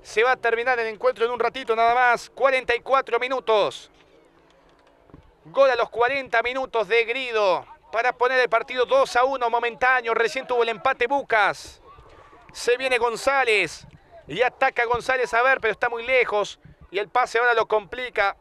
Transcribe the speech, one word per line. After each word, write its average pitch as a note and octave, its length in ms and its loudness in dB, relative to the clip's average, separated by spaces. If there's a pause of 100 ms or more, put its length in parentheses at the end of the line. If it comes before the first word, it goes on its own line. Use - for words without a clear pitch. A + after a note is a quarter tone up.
Se - 220 -2
va B3+ 80 2
a B3 60 0
terminar A#3 420 -2
el A3+ 80 -4
encuentro A3 380 -2
en A#3+ 60 -4
un A#3+ 80 -8
ratito A#3 360 -2
nada A#3 180 4
más. B3 360 2
Cuarenta B3+ 460 0
y A#3 40 -6
cuatro A#3 400 0
minutos. A3+ 720 -2 (1500)
Gol B3+ 260 2
a B3 40 0
los A3+ 140 -2
cuarenta A#3+ 520 -2
minutos A#3+ 460 -4
de A3+ 180 2
Grido A3 600 -2 (260)
para A#3+ 220 0
poner B3+ 260 0
el B3 100 2
partido A#3+ 360 0
dos B3 300 0
a B3 80 4
uno C4 260 -2
momentáneo. A#3+ 640 0
Recién A3+ 340 -2
tuvo A#3+ 160 0
el A3+ 60 0
empate A#3+ 380 -2
Bucas. G#3+ 760 -2 (680)
Se A#3+ 260 -2
viene B3+ 200 0
González. A3+ 880 0 (420)
Y F#3 140 -6
ataca B3 440 0
González, A#3+ 480 -2
a A3+ 100 2
ver, C4 180 4
pero A3 100 0
está A#3+ 180 -2
muy A#3 160 -6
lejos. A3 540 0 (300)
Y F3 100 -4
el G3 100 -6
pase A#3+ 300 0
ahora A#3+ 140 2
lo A3+ 140 0
complica G#3+ 720 -2